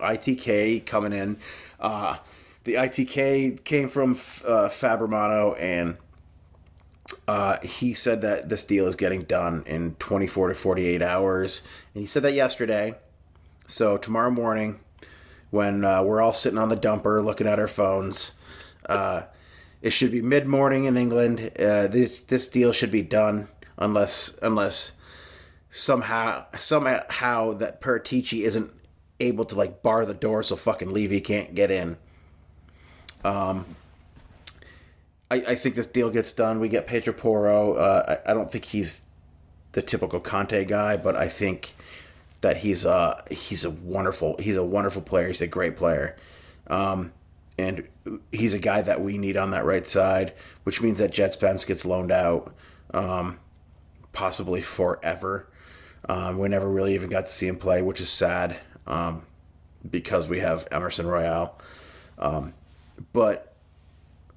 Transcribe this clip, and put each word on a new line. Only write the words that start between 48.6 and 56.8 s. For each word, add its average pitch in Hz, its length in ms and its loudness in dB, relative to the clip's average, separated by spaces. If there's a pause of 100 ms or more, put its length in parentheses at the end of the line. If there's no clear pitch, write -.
that 95 180 0
we 101 180 -4
need 98 180 -2
on 98 140 0
that 92 140 -2
right 90 220 0
side, 95 480 2 (300)
which 98 180 -4
means 110 160 2
that 101 120 4
Jed 98 220 2
Spence 95 320 0
gets 90 220 -4
loaned 90 260 0
out, 87 420 0 (380)
um, 90 480 -4 (720)
possibly 92 480 -2
forever. 87 880 -2 (600)
Um, 92 300 -2
we 98 100 0
never 98 200 0
really 98 260 2